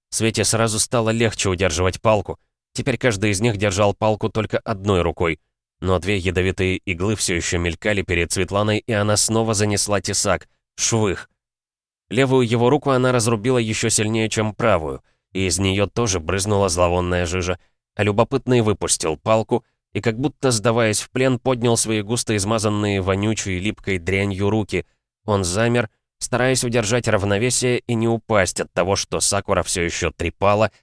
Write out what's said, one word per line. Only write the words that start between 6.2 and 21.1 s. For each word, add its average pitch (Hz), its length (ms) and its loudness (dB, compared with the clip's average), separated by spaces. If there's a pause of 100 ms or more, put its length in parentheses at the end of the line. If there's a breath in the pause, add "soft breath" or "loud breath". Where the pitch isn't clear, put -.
иглы 95 380 -4
все - 180 -2
еще 85 240 -2
мелькали 87 440 -2
перед 87 300 -2
Светланой, 101 460 0
и - 140 -6
она 104 240 0
снова 113 380 0
занесла 104 460 0
тесак. 95 480 -2 (280)
Швых! 107 520 0 (840)
Левую 127 360 2
его 120 240 2
руку 143 200 2
она 127 220 2
разрубила 120 460 0
еще 110 300 -2
сильнее, 110 400 0
чем 107 260 -2
правую, 80 480 0 (300)
и 95 140 -2
из 87 120 -2
нее 98 280 2
тоже 98 340 -2
брызнула 98 480 0
зловонная 90 580 2
жижа. 90 320 -2 (380)
А 104 60 -2
любопытный 117 580 2
выпустил 85 560 0
палку 110 480 0 (280)
и, 107 80 -4
как 110 180 -2
будто 135 320 -2
сдаваясь 113 500 0
в - 100 -12